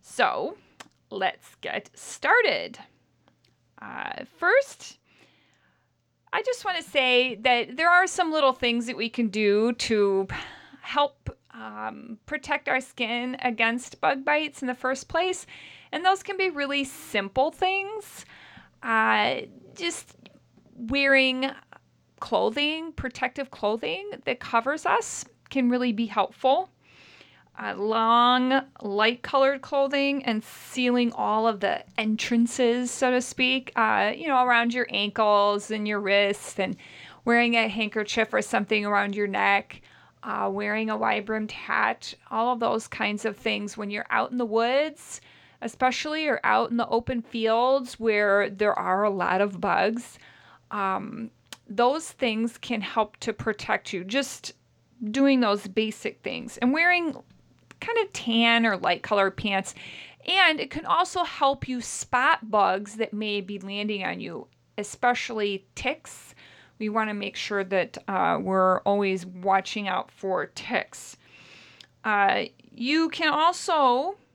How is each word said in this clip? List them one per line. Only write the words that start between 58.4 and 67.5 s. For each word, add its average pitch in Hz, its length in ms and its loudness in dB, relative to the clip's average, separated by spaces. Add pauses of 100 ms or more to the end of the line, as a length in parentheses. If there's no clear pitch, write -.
or 208 100 2
light 175 260 0
colored 196 360 2
pants. 196 360 -4 (520)
And 349 340 4
it - 100 -6
can 320 160 -10
also 349 380 0
help 277 460 0
you 247 100 -4
spot 247 720 0
bugs 202 440 2
that 220 180 -4
may 208 260 -4
be 196 200 -8
landing 202 440 -6
on 180 160 -4
you, 170 280 -12 (300)
especially 214 880 -2 (100)
ticks. - 600 -8 (440)
We 214 100 -4
wanna 214 240 -2
make 202 240 -8
sure 202 260 -2